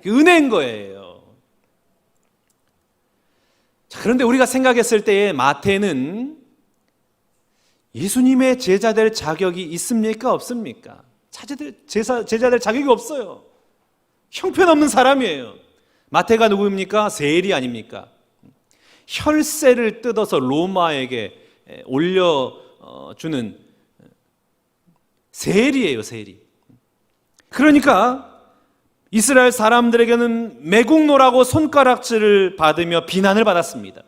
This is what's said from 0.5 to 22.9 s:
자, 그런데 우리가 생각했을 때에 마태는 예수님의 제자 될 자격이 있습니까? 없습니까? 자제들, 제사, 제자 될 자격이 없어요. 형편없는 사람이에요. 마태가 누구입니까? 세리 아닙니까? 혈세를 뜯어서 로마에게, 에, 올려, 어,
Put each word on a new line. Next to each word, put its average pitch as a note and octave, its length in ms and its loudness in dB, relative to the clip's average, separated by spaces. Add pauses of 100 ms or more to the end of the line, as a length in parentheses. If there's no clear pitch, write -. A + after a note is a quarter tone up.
자, - 160 -20
그런데 B3 200 0
우리가 B3 220 2
생각했을 A#3+ 580 0
때에 G3+ 300 0
마태는 F#3+ 1040 -2 (1600)
예수님의 B3+ 640 0
제자 G3+ 340 0
될 A3 180 2
자격이 F3 520 -4
있습니까? A3 680 -4
없습니까? A#3+ 720 -8 (300)
자제들, - 440 -16 (120)
제사, A3+ 360 -4
제자 A#3 280 0
될 A#3 80 2
자격이 B3 280 -2
없어요. A#3+ 580 -4 (840)
형편없는 D#4+ 600 2
사람이에요. A3 680 0 (560)
마태가 A3 380 2
누구입니까? G3+ 600 -2
세리 E3+ 420 -2
아닙니까? A#2+ 580 -8 (1000)
혈세를 B3+ 920 0
뜯어서 G#3 380 -2
로마에게, C#3 960 -4 (340)
에, - 180 -20
올려, D#3+ 680 0 (260)
어, C#2 380 -20